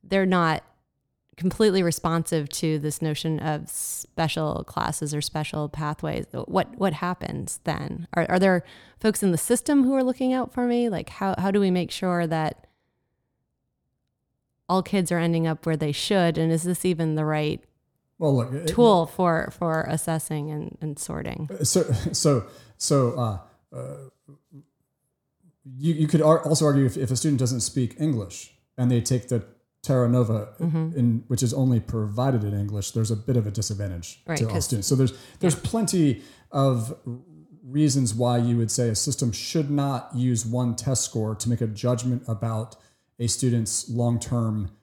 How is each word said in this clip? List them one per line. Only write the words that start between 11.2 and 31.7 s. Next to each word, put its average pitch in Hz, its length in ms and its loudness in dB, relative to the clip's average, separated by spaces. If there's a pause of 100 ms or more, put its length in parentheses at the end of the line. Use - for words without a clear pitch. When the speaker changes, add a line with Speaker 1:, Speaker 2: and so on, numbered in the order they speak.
Speaker 1:
how 190 120 0
do 202 100 4
we 196 120 4
make 180 180 0
sure 175 380 -2
that 160 400 -4 (2000)
all 185 140 2
kids 185 280 0
are 175 60 0
ending 165 300 2
up 160 180 -4
where 160 120 0
they 147 140 -2
should? 170 460 2
And 160 140 2
is 165 120 0
this 175 220 -2
even 160 300 0
the 156 100 0
right 151 380 -2 (560)
Speaker 2:
Well, 147 160 4
look, 123 180 -2
it 160 140 -4
Speaker 1:
tool 185 400 6
for, 170 500 0
for 160 320 -2
assessing 156 640 -4
and, - 300 -8
and 147 180 -8
sorting? - 500 -8 (140)
Speaker 2:
So, 165 280 2 (200)
so, 139 340 2 (320)
so, 131 400 2
uh, 107 220 -4 (360)
uh, 127 200 -10 (1800)
you, 160 160 2
you 151 120 2
could 156 140 4
ar-, 156 220 6
also 156 220 2
argue 139 200 6
if, 117 100 0
if 135 140 -2
a 131 60 0
student 143 240 0
doesn't 123 220 0
speak 123 380 -2
English 117 540 -4 (240)
and 123 140 2
they 120 100 4
take 123 280 -2
the 120 140 0 (380)
Terra 127 260 2
Nova, 113 400 2 (140)
Speaker 1:
Mm-hmm. 160 360 -2
Speaker 2:
in, 120 300 2
which 123 160 0
is 117 100 0
only 127 280 2